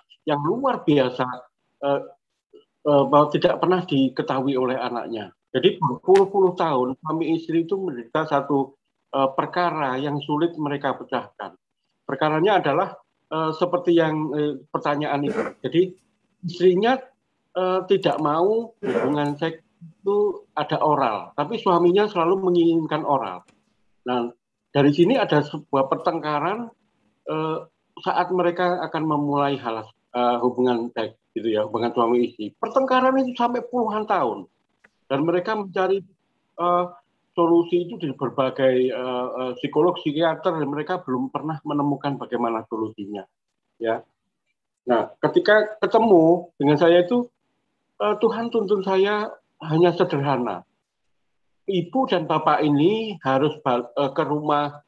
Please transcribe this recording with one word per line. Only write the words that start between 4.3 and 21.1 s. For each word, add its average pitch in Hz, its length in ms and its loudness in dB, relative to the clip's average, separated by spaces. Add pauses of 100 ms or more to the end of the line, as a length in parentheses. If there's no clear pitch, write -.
oleh 127 240 0
anaknya. 113 560 -8 (160)
Jadi 175 300 2
berpuluh-puluh 190 760 4
tahun 135 480 0
suami 160 320 -2
istri 165 320 -2
itu 196 80 -2
menderita 151 480 -6
satu, 139 560 -2 (320)
eh, - 240 0
perkara 156 640 -2
yang 147 240 -4
sulit 160 320 -2
mereka 143 400 -4
pecahkan. 113 640 -10 (480)
Perkaranya 160 560 2
adalah, 165 320 -2 (320)
eh, 160 320 -4
seperti 175 400 2
yang, 156 160 2 (160)
eh, 147 220 -2 (180)
pertanyaan 147 560 -2
itu. - 140 -4 (180)
Jadi 160 220 0 (640)
istrinya, 190 480 4 (640)
eh, 185 220 0 (120)
tidak 180 320 2
mau 190 560 0
hubungan 143 560 -2
seks 165 240 -6 (200)
itu 196 640 -2 (120)
ada 151 280 -2
oral, 120 520 0